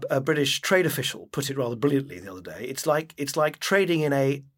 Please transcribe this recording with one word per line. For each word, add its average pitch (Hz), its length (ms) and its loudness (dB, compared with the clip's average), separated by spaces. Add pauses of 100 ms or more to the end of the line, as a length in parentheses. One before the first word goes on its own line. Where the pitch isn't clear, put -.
(120)
uh, 143 80 2
British 143 420 0
trade 185 240 4
official - 460 -4
put 139 180 -4
it 135 80 -6
rather 120 180 -2
brilliantly 135 440 0
the 95 120 -12
other 92 120 -14
day, 85 260 -10
it's 135 160 -6
like, 156 320 0
it's 143 180 -4
like 151 220 2
trading 175 440 2
in 147 120 2
a, 139 300 2 (140)